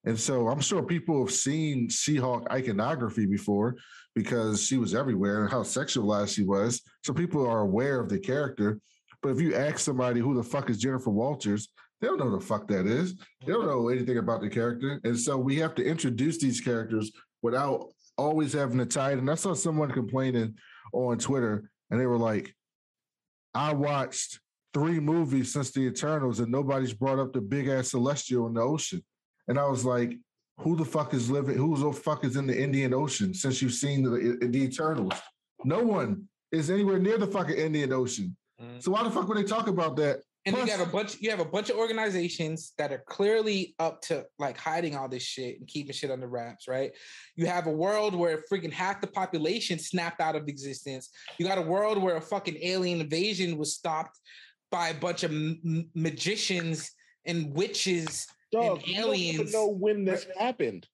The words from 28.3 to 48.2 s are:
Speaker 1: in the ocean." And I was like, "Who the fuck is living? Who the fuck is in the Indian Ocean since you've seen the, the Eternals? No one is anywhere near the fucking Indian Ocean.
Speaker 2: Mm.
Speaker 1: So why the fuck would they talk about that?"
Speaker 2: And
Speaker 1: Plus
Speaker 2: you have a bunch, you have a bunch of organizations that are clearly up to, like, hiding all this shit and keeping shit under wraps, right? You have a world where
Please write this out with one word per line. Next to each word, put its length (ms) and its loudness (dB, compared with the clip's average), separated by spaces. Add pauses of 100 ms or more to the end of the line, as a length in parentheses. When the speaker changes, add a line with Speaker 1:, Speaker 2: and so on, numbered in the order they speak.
Speaker 1:
in 80 -4
the 60 2
ocean." 420 0 (460)
And 100 2
I 80 2
was 180 0
like, 320 2 (420)
"Who 180 2
the 80 2
fuck 300 -2
is 160 0
living? 260 2
Who 200 4
the 160 2
fuck 320 -2
is 120 0
in 100 0
the 140 2
Indian 340 2
Ocean 400 0
since 280 0
you've 120 2
seen 280 2
the, 460 2
the 140 2
Eternals? 520 0 (500)
No 180 2
one 460 0 (240)
is 180 0
anywhere 280 4
near 200 4
the 80 2
fucking 300 -2
Indian 360 0
Ocean. 440 -2 (260)
Speaker 2:
Mm. 200 -16
Speaker 1:
So 100 0
why 100 2
the 80 0
fuck 180 -2
would 100 0
they 60 2
talk 240 0
about 280 0
that?" 240 2 (260)
Speaker 2:
And 80 0
Speaker 1:
Plus 120 0
Speaker 2:
you 100 0
have 100 0
a 40 -6
bunch, 320 -2
you 80 0
have 100 -2
a 40 2
bunch 260 -2
of 60 2
organizations 1000 -2
that 160 -2
are 140 -6
clearly 720 0
up 240 -2
to, 240 -4 (120)
like, 200 -4
hiding 360 -2
all 140 -6
this 140 -6
shit 360 -8
and 80 -18
keeping 280 -10
shit 160 -6
under 160 -6
wraps, 420 -10
right? 240 -2 (420)
You 120 -2
have 200 -2
a 60 0
world 420 0
where 280 0 (100)